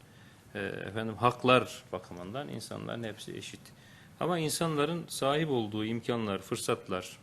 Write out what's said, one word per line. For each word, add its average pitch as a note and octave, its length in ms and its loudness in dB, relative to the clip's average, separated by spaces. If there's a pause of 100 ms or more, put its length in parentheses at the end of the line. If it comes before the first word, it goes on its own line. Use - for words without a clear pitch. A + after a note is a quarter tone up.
(560)
e, G2+ 40 -4
efendim G#2+ 560 -4
haklar B2 760 6
bakımından F#2 560 -8
insanların A2+ 560 -6
hepsi - 340 -8
eşit. - 220 -10 (600)
Ama E3+ 200 0
insanların D#3 680 0
sahip D3 420 2
olduğu A2 360 2
imkanlar, A2+ 560 0
fırsatlar - 800 -2